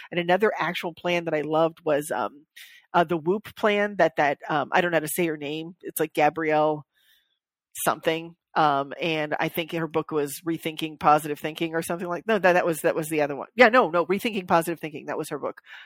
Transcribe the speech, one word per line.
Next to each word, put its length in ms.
And 80
another 400
actual 360
plan 320
that 80
I 80
loved 420
was, 260
um, 360
uh, 100
the 140
Whoop 380
plan 400
that, 200
that, 220
um, 240
I 80
don't 120
know 40
how 40
to 80
say 180
her 100
name. 460
It's 180
like 140
Gabrielle 720
something. 640
Um, 360
and 380
I 80
think 240
her 160
book 240
was 340
Rethinking 540
Positive 400
Thinking 340
or 80
something 240
like, 180
no, 140
that, 140
that 120
was, 180
that 120
was 140
the 140
other 120
one. 220
Yeah, 120
no, 220
no, 160
Rethinking 400
Positive 320
Thinking. 280
That 120
was 120
her 100
book. 200